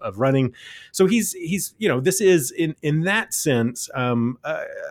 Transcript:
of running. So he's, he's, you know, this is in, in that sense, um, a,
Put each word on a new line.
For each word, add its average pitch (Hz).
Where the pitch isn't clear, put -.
of 101
running. 135
So 190
he's, 220
he's, 175
you 214
know, 127
this 180
is 180
in, 160
in 151
that 202
sense, 123
um, 120
a, 156